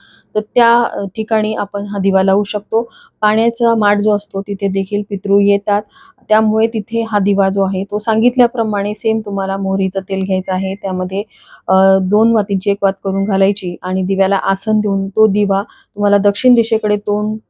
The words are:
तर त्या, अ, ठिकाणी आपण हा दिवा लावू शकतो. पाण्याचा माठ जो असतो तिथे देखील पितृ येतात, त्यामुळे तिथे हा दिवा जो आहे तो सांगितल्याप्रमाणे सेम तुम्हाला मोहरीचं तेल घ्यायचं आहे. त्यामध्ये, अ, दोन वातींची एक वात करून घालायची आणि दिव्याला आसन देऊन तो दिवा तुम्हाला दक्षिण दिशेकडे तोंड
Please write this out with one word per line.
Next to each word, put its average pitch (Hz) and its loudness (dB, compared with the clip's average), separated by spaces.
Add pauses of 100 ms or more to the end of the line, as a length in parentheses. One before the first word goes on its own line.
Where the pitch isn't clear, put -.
(360)
तर 214 0 (160)
त्या, 233 4 (100)
अ, 202 -4 (100)
ठिकाणी 214 -2
आपण 202 -6
हा 202 -8
दिवा 190 2
लावू 196 2
शकतो. 220 -4 (320)
पाण्याचा 226 2
माठ 208 2
जो 208 2
असतो 196 -6
तिथे 196 -6
देखील 196 -2
पितृ 196 0
येतात, 202 2 (480)
त्यामुळे 220 2
तिथे 226 -4
हा 214 -2
दिवा 196 2
जो 196 -2
आहे 190 -4
तो 202 -6
सांगितल्याप्रमाणे 220 0
सेम 220 -2
तुम्हाला 196 -4
मोहरीचं 190 -2
तेल 190 -4
घ्यायचं 185 -2
आहे. 190 -2
त्यामध्ये, 190 -4 (440)
अ, 190 4
दोन 208 2
वातींची 208 0
एक 202 0
वात 196 2 (100)
करून 196 -2
घालायची 196 0
आणि 185 -4
दिव्याला 190 0
आसन 202 -2
देऊन 196 -2
तो 214 2
दिवा 196 0
तुम्हाला - -2
दक्षिण 202 2
दिशेकडे 220 0
तोंड 208 -4 (120)